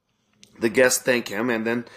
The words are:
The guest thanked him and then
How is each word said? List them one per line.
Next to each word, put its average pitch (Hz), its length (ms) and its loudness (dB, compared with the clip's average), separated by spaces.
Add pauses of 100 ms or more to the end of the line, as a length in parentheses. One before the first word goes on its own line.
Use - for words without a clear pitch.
(580)
The 117 120 0
guest 127 340 2
thanked 120 240 0
him 113 220 -4
and 110 160 -2
then 120 180 -2 (120)